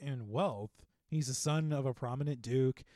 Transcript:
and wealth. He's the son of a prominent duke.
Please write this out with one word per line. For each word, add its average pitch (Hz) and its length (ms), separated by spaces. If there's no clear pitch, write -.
and 127 300
wealth. 113 540
He's 151 200
the 131 60
son 156 380
of 139 140
a 127 80
prominent 135 480
duke. 131 400